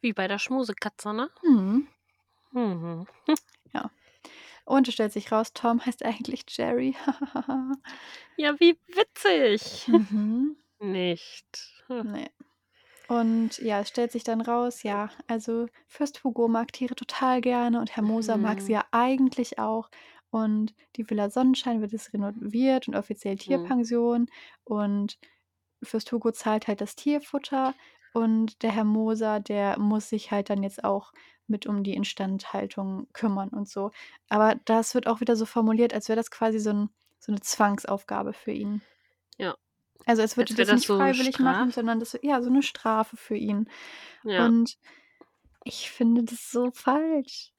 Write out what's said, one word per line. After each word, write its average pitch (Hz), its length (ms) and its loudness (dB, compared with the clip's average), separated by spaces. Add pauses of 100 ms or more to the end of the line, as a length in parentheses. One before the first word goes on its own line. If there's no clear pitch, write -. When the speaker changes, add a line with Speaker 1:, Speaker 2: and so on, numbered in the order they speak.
Speaker 1:
wie 233 100 -2
bei 190 140 -2
der 202 120 -4
Schmusekatze, 220 720 -6
ne? 247 160 -4 (140)
Speaker 2:
Mhm. 240 440 4 (680)
Speaker 1:
Mhm. 175 520 -4 (220)
<laughs> 302 140 2 (320)
Speaker 2:
Ja. - 180 -6 (720)
Und 269 220 4
es 240 80 -6
stellt 214 180 0
sich - 180 -6
raus, 220 220 0
Tom 233 320 0
heißt - 200 -6
eigentlich 233 440 -6
Jerry. 254 460 -2 (100)
<laughs> 269 760 -4 (560)
Speaker 1:
Ja, 294 220 0
wie 339 180 8 (100)
witzig. 294 1040 2
<laughs> - 0 -
Speaker 2:
Mhm. 220 640 2 (240)
Speaker 1:
Nicht. - 1080 -6
Hm. 247 160 -6
Speaker 2:
Ne. 208 260 -8 (800)
Und 226 520 2
ja, 208 220 -2
es 208 80 -6
stellt 240 220 -2
sich 233 120 -6
dann 226 180 -2
raus, 240 420 -2
ja, 208 260 -4 (180)
also 233 400 -4 (200)
Fürst - 360 -6
Hugo 233 240 2
mag 226 260 0
Tiere 247 220 -6
total 254 460 0
gerne 240 380 2
und 226 160 -6
Herr 220 80 0
Moser 220 340 0
mag 214 240 0
sie 196 100 -4
Speaker 1:
Mhm. - 20 4
Speaker 2:
ja 208 180 0
eigentlich 254 680 2
auch. 220 300 -2 (420)
Und 214 440 0 (220)
die 220 120 -8
Villa 208 200 0
Sonnenschein 254 520 2
wird 208 120 -4
jetzt - 200 -10
renoviert 220 760 0
und 202 80 -6
offiziell 202 420 -4 (100)
Speaker 1:
Mhm. 339 300 0
Speaker 2:
Tierpension. 240 500 2 (360)
Und 202 560 -2 (640)
Fürst - 280 -6
Hugo 226 200 0
zahlt 214 360 -2
halt 202 140 -2
das 202 140 -8
Tierfutter 277 800 -2 (380)
und 220 500 0
der 226 100 0
Herr 214 120 0
Moser, 220 560 0
der 202 380 -2
muss 208 300 2
sich - 220 -4
halt 202 180 -2
dann 202 140 -2
jetzt 196 200 -8
auch 202 300 -2 (340)
mit 208 200 -4
um 202 160 -2
die 196 120 -4
Instandhaltung 196 1200 -6
kümmern 196 360 -2
und 202 200 -8
so. 202 220 -6 (380)
Aber 214 260 4 (100)
das 226 300 2
wird 247 120 0
auch 226 140 -2
wieder 233 160 2
so 220 80 -2
formuliert, 220 480 2
als - 160 -6
wär 220 80 2
das 233 140 -4
quasi 220 280 0
so 214 120 0
'n, 208 180 0 (300)
so - 140 -6
'ne 202 80 -4
Zwangsaufgabe 202 920 -2
für - 200 -8
ihn. 208 300 -6 (560)
Speaker 1:
Ja. 185 160 -4 (520)
Speaker 2:
Also, 226 140 4
als 220 160 0
würde 226 160 0
Speaker 1:
Als 220 40 -4
wär 196 80 4
Speaker 2:
das 202 60 4
Speaker 1:
das 240 120 6
Speaker 2:
nicht - 20 -4
Speaker 1:
so 196 160 2
'ne 269 120 4
Speaker 2:
freiwillig 262 260 0
machen, 247 320 4
Speaker 1:
Strafe? - 0 -
Speaker 2:
sondern 226 280 0
das, - 220 -8
ja, 277 200 2
so 247 80 -2
'ne 277 140 6
Strafe 220 540 -2
für - 200 -6
ihn. 208 320 -2 (540)
Speaker 1:
Ja. 208 280 4
Speaker 2:
Und 233 260 4 (840)
ich - 280 -12
finde 233 340 4
das 233 260 -10
so 247 200 0
falsch. 294 880 -2